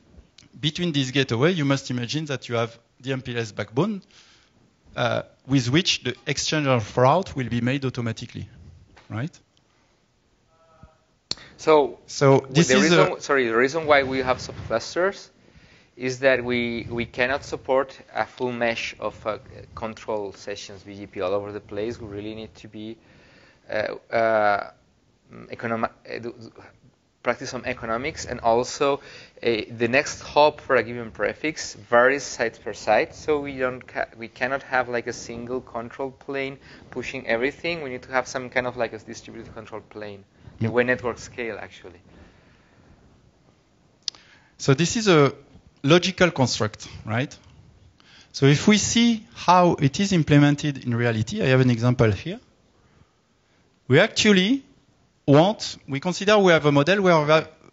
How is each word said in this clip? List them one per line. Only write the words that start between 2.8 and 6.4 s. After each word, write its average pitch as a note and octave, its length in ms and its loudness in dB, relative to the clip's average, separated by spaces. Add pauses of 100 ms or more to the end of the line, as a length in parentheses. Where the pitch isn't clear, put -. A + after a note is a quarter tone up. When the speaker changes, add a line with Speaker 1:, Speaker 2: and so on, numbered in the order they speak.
Speaker 1:
the B2+ 120 -10
M C3 100 -4
P B2+ 140 -12
L A#2 60 -4
S A2 100 -8
backbone, D3 500 -4 (920)
uh, A2+ 260 -2 (240)
with B2+ 240 0
which D#3+ 340 0
the B2+ 120 -6 (100)
exchange D3+ 400 -4